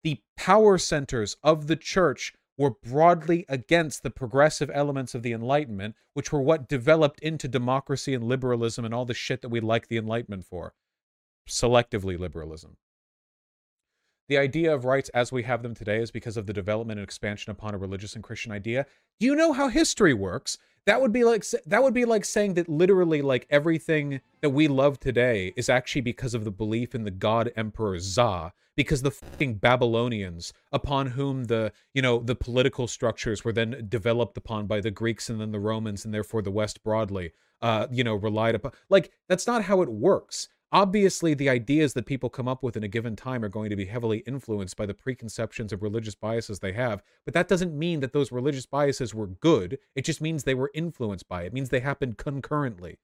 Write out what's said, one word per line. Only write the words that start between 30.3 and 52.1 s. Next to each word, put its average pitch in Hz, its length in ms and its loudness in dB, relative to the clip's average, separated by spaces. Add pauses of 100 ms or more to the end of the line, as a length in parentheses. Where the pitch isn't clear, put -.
upon 139 360 -2
whom 135 360 -4
the, 110 300 -2 (200)
you 135 80 0
know, 123 180 2
the 120 160 -2
political 127 520 0
structures 110 560 -4
were 117 100 -2
then 113 360 -2
developed 117 480 0
upon 107 280 -8
by 104 140 0
the 107 120 -2
Greeks 110 380 -4
and 110 120 -6
then 110 100 -6
the 107 80 -4
Romans 107 460 -4
and 107 80 -8
therefore 107 280 -4
the 98 80 -4
West 107 320 -2
broadly, 98 520 -2 (280)
uh, 117 300 2
you 123 120 0
know, 110 120 2
relied 110 400 0
upon. 110 160 -6 (180)
Like, 196 220 4 (160)
that's 180 180 0
not 240 180 0
how 185 180 4
it 143 80 0
works. 120 580 0 (260)
Obviously, 185 600 4
the 139 160 2
ideas 135 460 2
that 120 100 -4
people 131 240 -4
come 123 180 -6
up 131 160 -4
with 120 140 -4
in 107 80 -6
a - 20 -6
given 113 260 -4
time 123 300 -6
are 104 60 -4
going 107 200 -6
to 104 60 -2
be 95 120 -4
heavily 113 320 -2
influenced 113 580 -6
by 107 80 -4
the 98 80 -6
preconceptions 113 800 -8
of 98 100 -6
religious 107 320 -6
biases 110 440 -6
they 95 120 -6
have, 110 320 -4 (220)
but 139 80 -8
that 175 160 0
doesn't 170 280 0
mean 165 220 -2
that 131 140 -4
those 143 180 0
religious 127 340 -2
biases 139 480 0
were 110 140 -6
good. 104 520 2 (160)
It 135 100 -4
just 156 160 -4
means 156 240 -4
they 135 100 2
were 131 180 -2
influenced 127 540 -6
by 90 160 -6
it. 90 40 -6
It 101 60 -8
means 131 180 -4
they 127 100 2
happened 135 360 -4